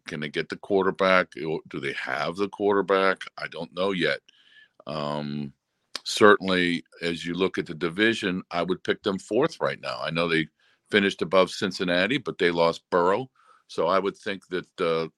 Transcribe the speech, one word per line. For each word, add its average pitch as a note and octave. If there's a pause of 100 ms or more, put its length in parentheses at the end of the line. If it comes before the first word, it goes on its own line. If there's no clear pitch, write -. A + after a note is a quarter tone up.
Can D#2
they D2+
get D#2+
the -
quarterback? F#2
Do D#2+ (200)
they C#2+
have D2+
the G2+
quarterback? F#2+ (140)
I D2+
don't D#2+
know F#2+
yet. D#2+ (680)
Um, D2 (540)
certainly, F#2 (160)
as E2+
you F2
look F2+
at F2+
the F2
division, F#2
I E2+
would F2
pick G2
them F#2+
fourth B2+
right C#2
now. C2
I D2
know E2+
they D#2+ (420)
finished G2
above F#2
Cincinnati, F#2
but -
they F2
lost E2
Burrow. F#2+ (380)
So E2
I F#2+
would F#2+
think G2
that, F2
uh, E2